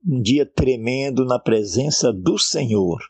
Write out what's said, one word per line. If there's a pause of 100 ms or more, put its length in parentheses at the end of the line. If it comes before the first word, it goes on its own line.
um
dia
tremendo
na
presença
do
Senhor. (100)